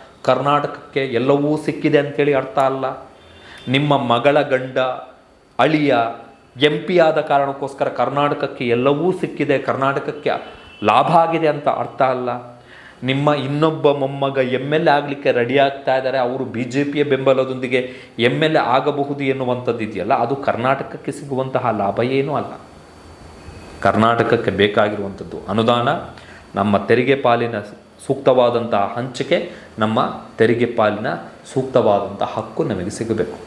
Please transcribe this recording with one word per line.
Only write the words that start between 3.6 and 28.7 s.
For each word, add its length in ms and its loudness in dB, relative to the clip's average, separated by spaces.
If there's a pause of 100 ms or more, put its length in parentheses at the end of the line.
ನಿಮ್ಮ 300 2
ಮಗಳ 440 4
ಗಂಡ, 360 -2 (840)
ಅಳಿಯ 360 4 (680)
ಎಂ 240 2
ಪಿ 140 2
ಆದ 220 4
ಕಾರಣಕ್ಕೋಸ್ಕರ 680 0
ಕರ್ನಾಟಕಕ್ಕೆ 800 -2
ಎಲ್ಲವೂ 440 2
ಸಿಕ್ಕಿದೆ, 460 -2
ಕರ್ನಾಟಕಕ್ಕೆ 720 -2 (540)
ಲಾಭ 280 4
ಆಗಿದೆ 360 4
ಅಂತ 200 0
ಅರ್ಥ 340 -2
ಅಲ್ಲ. 280 0 (720)
ನಿಮ್ಮ 300 2
ಇನ್ನೊಬ್ಬ 580 2
ಮೊಮ್ಮಗ 460 -2
ಎಮ್ 360 0
ಎಲ್ 140 2
ಎ 40 6
ಆಗ್ಲಿಕ್ಕೆ 400 0
ರೆಡಿ 260 2
ಆಗ್ತಾ 400 2
ಇದ್ದಾರೆ, 200 -2
ಅವರು 280 -2
ಬಿ 180 -6
ಜೆ 200 -2
ಪಿಯ 200 0
ಬೆಂಬಲದೊಂದಿಗೆ 880 0 (280)
ಎಮ್ 240 2
ಎಲ್ 120 2
ಎ 40 4
ಆಗಬಹುದು 640 -2
ಎನ್ನುವಂಥದ್ದು 560 -2
ಇದೆಯಲ್ಲ, 340 -2
ಅದು 220 0
ಕರ್ನಾಟಕಕ್ಕೆ 760 -2
ಸಿಗುವಂತಹ 580 -4
ಲಾಭ 340 -2
ಏನೂ 320 0
ಅಲ್ಲ. 240 -6 (1200)
ಕರ್ನಾಟಕಕ್ಕೆ 720 4
ಬೇಕಾಗಿರುವಂಥದ್ದು 840 0 (120)
ಅನುದಾನ, 400 2 (640)
ನಮ್ಮ 220 2
ತೆರಿಗೆ 380 2
ಪಾಲಿನ 440 0 (480)
ಸೂಕ್ತವಾದಂತಹ 880 2